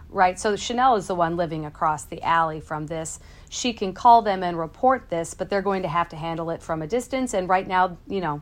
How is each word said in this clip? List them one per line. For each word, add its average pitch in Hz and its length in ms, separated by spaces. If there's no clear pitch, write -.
right? 185 300
So 214 160
Chanel 240 400
is 185 120
the 185 80
one 170 200
living 160 300
across 151 400
the - 180
alley 160 380
from 156 260
this. 160 320
She - 240
can 190 200
call 233 280
them 196 220
and 175 140
report 247 520
this, 165 240
but 175 160
they're 202 120
going 190 220
to 180 60
have 170 200
to 170 60
handle 165 340
it 165 120
from 160 200
a 156 60
distance. 247 460
And 185 160
right 190 180
now, 185 300
you 196 140
know, 151 200